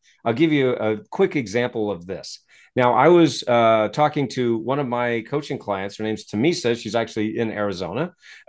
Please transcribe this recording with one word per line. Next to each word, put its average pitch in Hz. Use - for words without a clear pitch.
I'll 117
give 151
you 135
a 110
quick 190
example 117
of 87
this. 87
Now, 123
I 127
was, 165
uh, 113
talking 147
to 117
one 120
of 143
my 120
coaching 147
clients. 98
Her 107
name's 110
Tamisa. 120
She's 107
actually 113
in 113
Arizona, 101